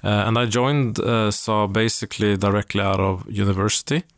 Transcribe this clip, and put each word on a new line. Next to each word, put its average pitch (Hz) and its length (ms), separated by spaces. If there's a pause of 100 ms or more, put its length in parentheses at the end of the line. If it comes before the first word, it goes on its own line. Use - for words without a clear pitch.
Uh, 104 220
and 113 120
I 120 80
joined, 123 540
uh, 110 300
Saab 104 420
basically 110 640
directly 101 440
out 98 200
of 95 280
university. 101 760 (140)